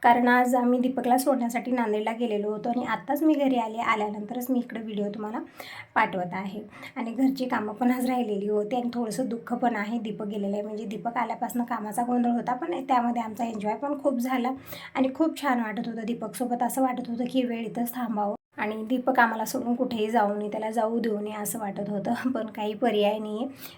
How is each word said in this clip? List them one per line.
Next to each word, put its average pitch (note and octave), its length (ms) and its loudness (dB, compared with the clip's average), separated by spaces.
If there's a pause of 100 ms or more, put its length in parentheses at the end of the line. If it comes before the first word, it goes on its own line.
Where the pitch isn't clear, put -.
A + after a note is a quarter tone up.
कारण A#3+ 260 8
आज B3 280 6
आम्ही B3 240 4
दीपकला B3+ 380 4
सोडण्यासाठी A#3+ 540 0
नांदेडला A3 400 0
गेलेलो G#3+ 380 0
होतो G#3+ 200 -2
आणि A#3+ 160 -2
आत्ताच C4+ 380 -2
मी D#4 100 8
घरी C4+ 220 4
आले. A3+ 220 -2
आल्यानंतरच A3 720 -2
मी B3 100 2
इकडे A#3 200 -4
व्हिडिओ G#3 280 -4
तुम्हाला G#3+ 320 -6 (560)
पाठवत F3+ 380 2
आहे. G3 280 -8 (340)
आणि A3+ 160 -4
घरची B3+ 340 2
कामं G#3+ 280 -2
पण B3 180 2
आज B3+ 140 0
राहिलेली G#3 440 0
होती G#3 260 0
आणि B3 180 0
थोडंसं A#3+ 340 -2
दुःख A#3 260 -6
पण A#3 220 2
आहे, G#3+ 240 -2
दीपक G#3+ 260 -6
गेलेलं G3+ 300 -2
आहे. G#3 60 -2
म्हणजे G#3+ 240 -6
दीपक G#3+ 320 -6
आल्यापासून A#3 460 -2
कामाचा G#3+ 400 -2
गोंधळ A#3+ 260 2
होता, A#3+ 240 0
पण C4+ 320 -4
त्यामध्ये A#3+ 360 2
आमचा A3 240 -4
एन्जॉय G#3+ 300 -2
पण C#4+ 240 -4
खूप B3 200 2
झाला B3+ 320 0 (440)
आणि C4 200 4
खूप D#4+ 260 2
छान C4 180 2
वाटत A3+ 280 -4
होतं. A3+ 180 -6
दीपकसोबत A#3+ 580 -2
असं A#3+ 180 2
वाटत B3+ 260 2
होतं A#3 240 -2
की C4 120 4
वेळ A#3 220 -2
इथंच A#3 280 -4
थांबावं G#3+ 420 -2 (220)
आणि A3 280 -4
दीपक B3+ 340 2
आम्हाला A3+ 260 4
सोडून A#3+ 300 -2
कुठेही A3 340 0
जाऊ G#3 280 4
नये, G#3 140 -4
त्याला A3 200 -4
जाऊ A3+ 280 0
देऊ G#3 200 0
नये G#3+ 140 -6
असं G#3+ 260 -6
वाटत G3+ 300 -4
होतं. G#3 240 -2 (180)
पण A3 140 -2
काही G#3+ 280 -4
पर्याय G#3 460 4
नाही G#3+ 180 -4
आहे. B3 100 -2 (300)